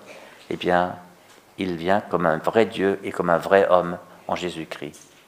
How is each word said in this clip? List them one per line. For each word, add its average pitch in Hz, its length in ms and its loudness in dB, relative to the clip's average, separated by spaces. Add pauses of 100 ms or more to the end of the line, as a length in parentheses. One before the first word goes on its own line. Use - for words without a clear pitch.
(480)
eh 85 80 -4
bien, 90 380 2 (640)
il 92 160 -4
vient 90 260 0
comme 87 240 -8
un 80 140 2
vrai 104 280 2
Dieu 95 360 -2
et 101 80 -8
comme 87 200 -2
un 85 80 4
vrai 98 300 4
homme 87 300 2 (300)
en 95 80 -2
Jésus-Christ. 80 640 -10 (260)